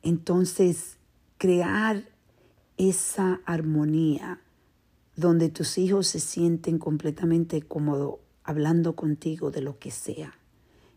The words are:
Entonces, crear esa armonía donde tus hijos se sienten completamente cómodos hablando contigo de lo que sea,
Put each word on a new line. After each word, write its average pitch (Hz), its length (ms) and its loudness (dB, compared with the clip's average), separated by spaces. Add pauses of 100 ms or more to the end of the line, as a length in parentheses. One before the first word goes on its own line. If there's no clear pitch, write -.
Entonces, 180 960 2 (380)
crear 196 680 0 (720)
esa 185 680 0
armonía 156 960 0 (760)
donde 165 320 4
tus 160 300 -4
hijos 190 280 2
se 165 140 -2
sienten 170 580 0
completamente 160 840 0
cómodos 143 580 -4 (240)
hablando 160 500 2
contigo 156 560 -4
de 143 120 -6
lo 139 180 -10
que - 100 -14
sea, - 480 -12 (580)